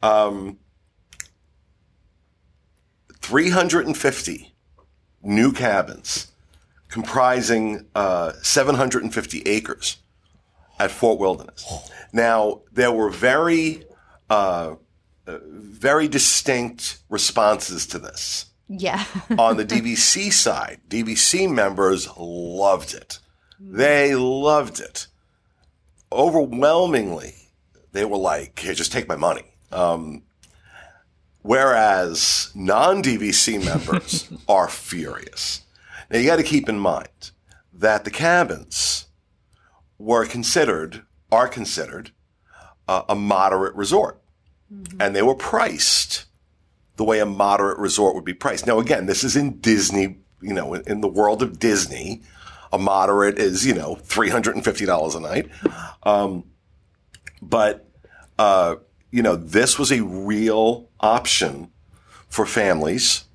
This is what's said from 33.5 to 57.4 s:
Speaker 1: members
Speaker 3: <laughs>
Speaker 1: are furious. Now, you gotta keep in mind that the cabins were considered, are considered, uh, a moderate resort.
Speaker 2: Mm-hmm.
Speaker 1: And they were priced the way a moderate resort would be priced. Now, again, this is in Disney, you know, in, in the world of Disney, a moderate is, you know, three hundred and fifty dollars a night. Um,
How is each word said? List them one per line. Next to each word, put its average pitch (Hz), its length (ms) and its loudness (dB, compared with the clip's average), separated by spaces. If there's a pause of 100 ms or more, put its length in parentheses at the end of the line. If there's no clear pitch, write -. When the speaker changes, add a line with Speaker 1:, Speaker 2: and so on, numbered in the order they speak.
Speaker 1:
members 90 720 -4 (100)
Speaker 3:
<laughs> - 80 -20
Speaker 1:
are 92 220 4
furious. - 920 -10 (480)
Now, 117 100 0
you 123 80 4
gotta 160 160 4
keep 147 260 0
in 107 100 -2
mind - 520 -4 (420)
that 104 320 2
the 107 60 -8
cabins - 960 -2 (880)
were 110 280 2
considered, 107 800 -2 (280)
are 120 160 4
considered, 92 640 -10 (760)
uh, 92 220 0
a 104 60 0
moderate 95 600 0
resort. 113 460 0 (520)
Speaker 2:
Mm-hmm. 190 280 -10
Speaker 1:
And 101 140 0
they - 60 2
were 131 140 4
priced - 880 -2 (720)
the 110 60 -2
way 110 160 4
a 107 60 4
moderate 101 540 0
resort 98 360 2
would 90 100 -8
be 90 80 -8
priced. - 340 -4
Now, 113 120 4
again, 117 260 0
this - 180 -2
is 123 120 0
in 139 240 0
Disney, 98 580 2 (240)
you 98 120 -6
know, 82 200 -4
in, 90 140 -8
in 104 140 -4
the 104 60 0
world 104 340 2
of 101 180 -4
Disney, - 600 -2 (500)
a 98 60 -2
moderate 98 600 2
is, 95 260 0
you 131 80 2
know, 82 220 -6
three 107 340 -2
hundred 113 260 -2
and 107 80 -6
fifty 101 220 -2
dollars 80 300 0
a 82 40 -8
night. 82 300 -6 (540)
Um, 101 400 0 (1000)